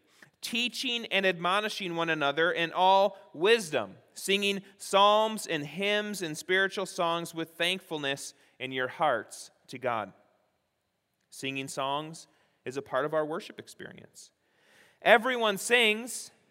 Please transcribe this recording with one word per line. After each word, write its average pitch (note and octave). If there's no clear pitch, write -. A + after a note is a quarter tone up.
teaching A#3+
and G3
admonishing F#3
one E3
another D#3
in E3
all G3
wisdom, D3+
singing G3
psalms G#3
and D3+
hymns G3+
and D#3
spiritual F#3+
songs E3+
with E3
thankfulness D#3+
in C3
your B2+
hearts B2+
to C3+
God." A2+
Singing C3+
songs D3
is C3
a C#3
part C3+
of D3+
our D#3
worship -
experience. -
Everyone A3+
sings, A#3